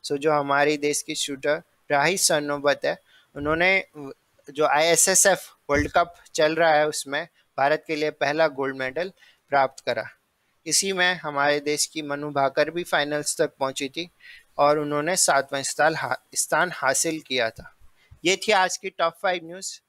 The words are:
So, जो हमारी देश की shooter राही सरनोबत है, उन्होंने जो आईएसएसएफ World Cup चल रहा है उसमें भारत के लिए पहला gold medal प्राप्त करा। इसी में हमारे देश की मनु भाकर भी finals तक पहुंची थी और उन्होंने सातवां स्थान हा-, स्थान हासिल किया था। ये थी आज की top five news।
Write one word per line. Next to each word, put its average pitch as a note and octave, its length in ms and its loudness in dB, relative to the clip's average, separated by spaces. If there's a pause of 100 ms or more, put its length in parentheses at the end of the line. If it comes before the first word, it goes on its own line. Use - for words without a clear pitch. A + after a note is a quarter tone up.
So, C#3+ 120 -6
जो D3+ 140 2
हमारी D3 460 2
देश D3 240 -2
की D#3 140 -8
shooter D3 460 -4 (300)
राही D3+ 260 2
सरनोबत D3 680 0
है, - 140 -2 (360)
उन्होंने E3 500 0 (640)
जो C#3+ 160 0
आईएसएसएफ E3 880 4 (140)
World D3 220 0
Cup F3 240 0 (200)
चल D#3 200 2
रहा D#3+ 180 4
है D3+ 140 4
उसमें D3+ 400 -6 (300)
भारत D3 300 2
के D#3+ 80 -2
लिए D3+ 140 -2
पहला D3+ 380 0
gold C3+ 280 -4
medal C3+ 380 -6 (360)
प्राप्त C3+ 360 0
करा। A2+ 240 -4 (580)
इसी F#3+ 260 0
में F3+ 200 2
हमारे D3 460 0
देश D3 260 -2
की D#3 160 -10
मनु D3 280 -6
भाकर C#3+ 400 0
भी F3 140 -6
finals D3 580 -2
तक D3 180 2
पहुंची C3+ 300 -4
थी E3+ 200 -10 (480)
और D3 220 4
उन्होंने D3 360 -2
सातवां C#3 480 0
स्थान D#3 320 0
हा-, C3+ 400 -6
स्थान E3 380 0
हासिल D3+ 460 -2
किया B2 300 -2
था। - 260 -16 (500)
ये F#3 100 4
थी F#3+ 160 -4
आज F#3 260 2
की F#3+ 120 -12
top E3 320 -2
five F3+ 220 -2
news। F3 460 -14